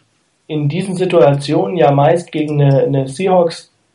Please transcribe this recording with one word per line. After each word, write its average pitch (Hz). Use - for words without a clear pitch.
in 151
diesen 185
Situationen 175
ja 147
meist 151
gegen 151
eine, 139
eine 135
Seahawks 180